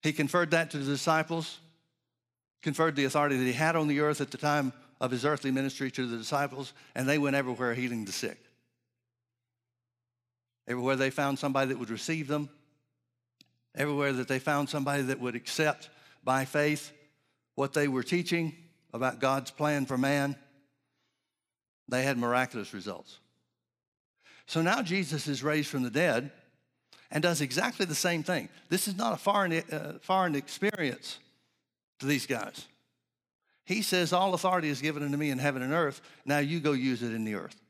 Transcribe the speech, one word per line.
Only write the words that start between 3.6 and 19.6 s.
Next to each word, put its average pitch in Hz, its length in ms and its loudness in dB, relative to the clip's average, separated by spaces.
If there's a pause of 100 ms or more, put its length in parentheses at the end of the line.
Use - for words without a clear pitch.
on 156 120 2
the 147 140 2
earth 151 200 2
at 135 80 -4
the - 80 -10
time 147 340 0 (300)
of 127 80 0
his 123 160 -2
earthly 143 260 0
ministry 135 400 -2
to 127 140 -4
the 117 120 -4
disciples, 135 560 -4 (200)
and 131 160 -2
they 151 80 4
went 143 180 2
everywhere 123 380 0
healing 120 320 -4
the 95 80 -8
sick. - 240 -6 (2250)
Everywhere 123 280 0
they 135 140 2
found 139 300 0
somebody 135 300 0
that 120 100 -2
would 117 100 -6
receive 147 380 -4
them, 147 220 -2 (1200)
everywhere 143 400 0
that 123 140 -2
they 131 100 0
found 143 320 0
somebody 143 320 0
that 131 180 -2
would 123 140 -4
accept - 560 -2 (340)
by 131 220 2
faith 151 460 0 (640)
what 135 180 -2
they 147 140 2
were 131 160 0
teaching 170 520 0 (380)
about 123 260 -2
God's 135 300 2
plan 147 360 0